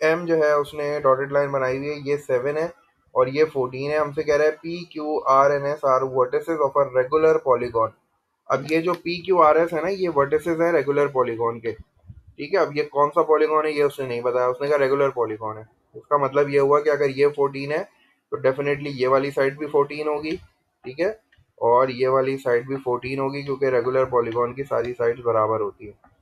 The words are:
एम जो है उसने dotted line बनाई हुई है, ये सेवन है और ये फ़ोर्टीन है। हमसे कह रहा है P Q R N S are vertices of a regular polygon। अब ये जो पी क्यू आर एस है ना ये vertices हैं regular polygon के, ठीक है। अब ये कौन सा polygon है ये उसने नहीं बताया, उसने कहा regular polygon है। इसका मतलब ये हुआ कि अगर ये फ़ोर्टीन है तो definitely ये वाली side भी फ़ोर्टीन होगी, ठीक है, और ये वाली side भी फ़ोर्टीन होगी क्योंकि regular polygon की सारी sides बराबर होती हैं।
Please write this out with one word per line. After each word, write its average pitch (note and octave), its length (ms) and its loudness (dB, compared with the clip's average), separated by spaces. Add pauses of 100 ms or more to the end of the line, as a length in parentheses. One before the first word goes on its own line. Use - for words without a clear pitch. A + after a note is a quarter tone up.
एम E3 220 2
जो E3 100 2
है D3+ 220 4
उसने D3 420 -4
dotted C#3 320 2
line C#3 200 0
बनाई C3 260 -2
हुई C#3+ 100 -6
है, D3 120 -8
ये C#3+ 180 -2
सेवन C3+ 400 -2
है E3+ 140 -4 (420)
और B2 140 2
ये D3 180 2
फ़ोर्टीन C3+ 440 -4
है। D3+ 80 0
हमसे D3+ 240 -2
कह D3+ 140 2
रहा D3+ 100 4
है D3+ 80 2
P E3+ 380 -10
Q D3+ 260 -4 (120)
R C#3 220 6
N C#3 140 -2
S D3+ 200 -4
are C3 140 4 (100)
vertices D3 520 0
of C3+ 140 0
a C#3+ 160 4
regular D3+ 500 2
polygon। A#2+ 480 0 (580)
अब C#3+ 220 -2
ये D#3+ 120 0
जो F3 120 -2
पी E3+ 300 -6
क्यू F3+ 160 2
आर D3+ 180 6
एस E3+ 140 2
है D#3 100 -2
ना F3 80 -4
ये F#3 220 -2
vertices D3+ 480 0
हैं E3+ 120 2
regular C#3+ 380 2
polygon A#2 500 -2
के, A2+ 120 -6
ठीक - 840 -12
है। F#3+ 60 2
अब D3 160 -2
ये D3 60 2 (100)
कौन C#3+ 180 4
सा E3 140 2
polygon D#3 420 2
है D#3 60 -2
ये D3 120 0
उसने C#3 220 -2
नहीं A#2+ 160 -4
बताया, B2 260 0
उसने C3 200 -2
कहा D3 100 2
regular C#3 340 2
polygon A2 460 -6
है। A2 80 -18 (280)
इसका - 240 -2
मतलब C#3 320 0
ये C#3+ 100 2
हुआ C#3+ 200 4
कि D3 100 2
अगर C#3+ 200 2
ये C3+ 200 2
फ़ोर्टीन C#3 420 -2
है E3 100 -2 (500)
तो C#3 100 -6
definitely C#3+ 520 0
ये B2+ 140 0
वाली C3+ 220 2
side C#3 280 0
भी D3+ 100 -6
फ़ोर्टीन D3 400 -2
होगी, D#3 280 -4 (480)
ठीक C3 160 -10
है, G#3 180 -2 (400)
और B2 340 4
ये B2+ 180 0
वाली C3+ 280 0
side B2 300 -2
भी C3+ 100 -6
फ़ोर्टीन B2+ 420 -4
होगी C#3 240 -4
क्योंकि C3+ 260 -2
regular B2+ 360 0
polygon A#2+ 480 -2
की C#3 100 -8
सारी A#2+ 300 -4
sides A#2+ 300 -2
बराबर A2 360 0
होती G2+ 260 -8
हैं। G#2 80 -18 (280)